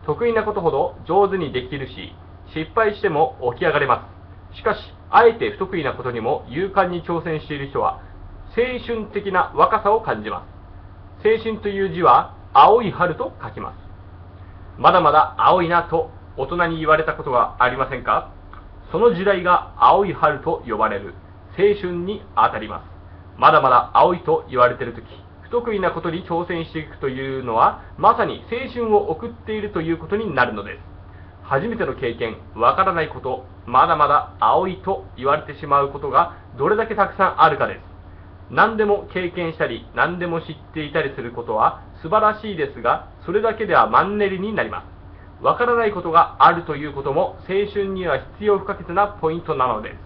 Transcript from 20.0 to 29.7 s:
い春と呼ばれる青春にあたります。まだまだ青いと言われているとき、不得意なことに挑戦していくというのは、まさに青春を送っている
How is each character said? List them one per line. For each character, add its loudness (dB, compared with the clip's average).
い -4
春 0
と -4
呼 -2
ば 2
れ -4
る -12
青 4
春 -6
に -6
あ 4
た -8
り -8
ま -10
す。 -20
ま 8
だ 8
ま 4
だ 4
青 6
い -8
と 0
言 -2
わ 8
れ 0
て -8
い -4
る -10
と -14
き、 -20
不 -18
得 -2
意 -2
な 0
こ -8
と -4
に -8
挑 -4
戦 -6
し -16
て -8
い -14
く -20
と -4
い -6
う -12
の -4
は、 2
ま 4
さ 0
に -6
青 -6
春 -2
を 2
送 -6
っ -8
て -12
い -4
る -8